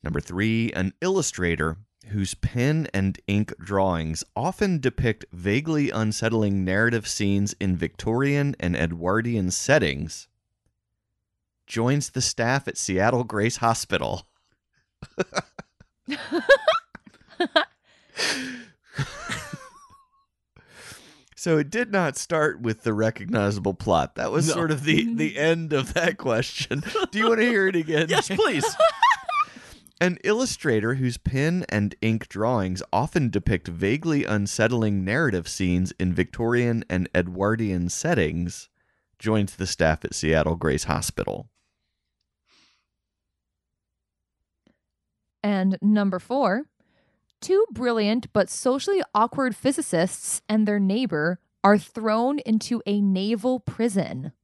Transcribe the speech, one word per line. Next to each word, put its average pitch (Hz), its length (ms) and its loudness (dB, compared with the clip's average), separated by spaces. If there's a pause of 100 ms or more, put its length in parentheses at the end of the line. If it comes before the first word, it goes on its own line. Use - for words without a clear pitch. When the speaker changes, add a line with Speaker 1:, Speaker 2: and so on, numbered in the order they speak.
Speaker 1:
Number 78 160 -2
three, 110 540 0
an 95 280 -2
illustrator 87 760 0 (300)
whose 101 260 -2
pen 143 600 0
and 98 340 0
ink 101 320 0
drawings 87 640 0 (120)
often 180 440 0
depict 120 520 0
vaguely 139 600 0
unsettling 107 720 0
narrative 107 420 0
scenes 101 520 0
in 95 160 0
Victorian 135 840 -2
and 90 160 -2
Edwardian 92 760 0
settings, 80 760 0 (1400)
joins 131 420 0
the 127 120 -4
staff 123 460 0
at - 100 -8
Seattle 110 460 2
Grace 107 340 0
Hospital. 101 680 -2 (920)
<laughs> - 80 -2 (4000)
So 165 220 2
it 147 140 0
did 233 200 -2
not 175 260 0
start 151 440 0
with 113 220 -2
the 113 100 0
recognizable 101 800 0
plot. 85 400 2
That - 180 -4
was 147 160 2
Speaker 2:
No. 160 60 0
Speaker 1:
sort 165 160 0
of 147 140 -2
the, - 280 2
the 156 280 -2
end 160 340 0
of 135 220 -2
that 175 240 0
question. 123 640 -2 (260)
Do 202 80 -6
you 226 120 2
wanna 226 120 2
hear 220 260 2
it 190 80 0
again? 160 340 0
Speaker 2:
Yes, 302 180 0
please. 226 360 0 (180)
Speaker 1:
<laughs> - 1200 0
An 180 220 0
illustrator 143 720 0
whose 127 220 -2
pen 143 500 -2
and 104 320 0
ink 110 280 0
drawings 98 560 -2 (100)
often 127 360 0
depict 101 380 0
vaguely 135 560 0
unsettling 107 800 0
narrative 104 440 0
scenes 90 520 0
in 90 140 0
Victorian 117 760 0
and 90 260 -2
Edwardian 92 760 0
settings 87 800 -2 (480)
joins 110 380 0
the 92 100 -4
staff 78 400 2
at - 80 -6
Seattle 78 420 2
Grace 78 280 0
Hospital. - 680 -6 (4000)
Speaker 3:
And 190 400 2
number 202 380 4
four, 247 460 0 (760)
two 403 320 4
brilliant 226 600 0
but 196 160 2
socially 285 540 0 (100)
awkward 240 420 2
physicists - 960 0
and 214 180 4
their 208 120 2
neighbor 190 600 0 (240)
are 202 140 8
thrown 226 600 0
into 220 480 0
a 202 140 0
naval 202 580 2
prison. 190 720 -2 (120)